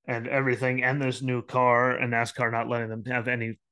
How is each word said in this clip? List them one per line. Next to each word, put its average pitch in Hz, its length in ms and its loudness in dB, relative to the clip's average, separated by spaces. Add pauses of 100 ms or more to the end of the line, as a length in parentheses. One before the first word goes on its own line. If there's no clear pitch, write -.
and 117 220 -4
everything, 127 560 0
and 135 180 2
this 127 200 -2
new 127 200 -2
car 123 500 4
and 123 220 -2
nascar 117 380 0
not 117 180 -2
letting 117 200 -2
them 110 160 -8
have 123 220 -2
any, 113 320 -2 (120)